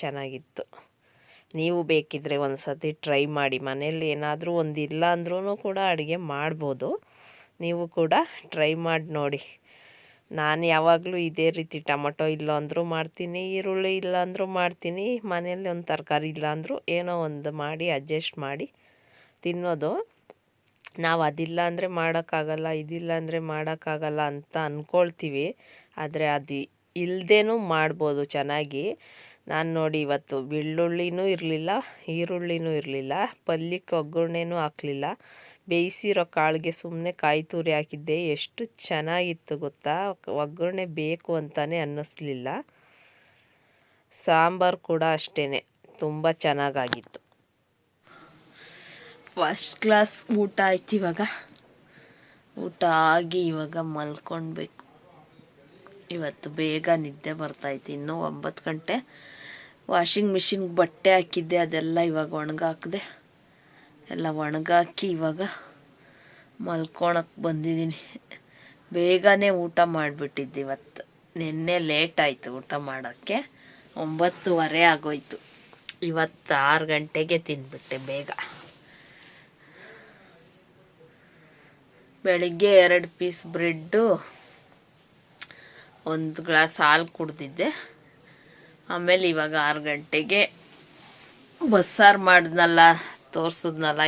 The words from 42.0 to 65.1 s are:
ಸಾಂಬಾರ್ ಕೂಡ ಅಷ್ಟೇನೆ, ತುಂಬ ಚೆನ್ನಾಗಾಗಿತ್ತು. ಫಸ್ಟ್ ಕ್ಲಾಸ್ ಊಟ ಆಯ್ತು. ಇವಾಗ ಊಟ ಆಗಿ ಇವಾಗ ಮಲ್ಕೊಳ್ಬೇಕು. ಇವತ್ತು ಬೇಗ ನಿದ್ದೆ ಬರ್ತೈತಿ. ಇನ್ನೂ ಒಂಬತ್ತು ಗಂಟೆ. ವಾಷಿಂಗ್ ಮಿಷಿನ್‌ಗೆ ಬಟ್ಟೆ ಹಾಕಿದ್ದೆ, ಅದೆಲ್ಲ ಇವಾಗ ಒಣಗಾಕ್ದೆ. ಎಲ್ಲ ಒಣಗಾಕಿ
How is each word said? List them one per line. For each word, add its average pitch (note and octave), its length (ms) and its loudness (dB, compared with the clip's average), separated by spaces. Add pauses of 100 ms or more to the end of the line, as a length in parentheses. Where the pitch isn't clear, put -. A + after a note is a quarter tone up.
ಸಾಂಬಾರ್ F3+ 540 4 (120)
ಕೂಡ D#3+ 120 0 (160)
ಅಷ್ಟೇನೆ, C#3 420 -4 (420)
ತುಂಬ D#3 280 0 (140)
ಚೆನ್ನಾಗಾಗಿತ್ತು. C#3+ 760 -2 (2250)
ಫಸ್ಟ್ - 440 0
ಕ್ಲಾಸ್ G#3+ 320 6 (280)
ಊಟ G3 260 -2
ಆಯ್ತು. F#3 320 0
ಇವಾಗ E3+ 200 -2 (1400)
ಊಟ F3+ 200 -4 (300)
ಆಗಿ F3 260 0 (100)
ಇವಾಗ D#3 260 -6 (200)
ಮಲ್ಕೊಳ್ಬೇಕು. D#3+ 880 -8 (1300)
ಇವತ್ತು D3+ 320 -8 (120)
ಬೇಗ D#3 280 0 (160)
ನಿದ್ದೆ D3 280 -10 (100)
ಬರ್ತೈತಿ. C#3+ 560 -8
ಇನ್ನೂ D3+ 160 -6 (140)
ಒಂಬತ್ತು D3 420 -8
ಗಂಟೆ. D#3+ 260 -4 (960)
ವಾಷಿಂಗ್ G3 460 2
ಮಿಷಿನ್‌ಗೆ F#3 440 -2
ಬಟ್ಟೆ F3 360 2
ಹಾಕಿದ್ದೆ, E3+ 400 0 (100)
ಅದೆಲ್ಲ D#3+ 320 0 (120)
ಇವಾಗ D#3 300 -2
ಒಣಗಾಕ್ದೆ. D#3+ 600 -4 (1120)
ಎಲ್ಲ E3 140 -4 (160)
ಒಣಗಾಕಿ E3 640 2 (100)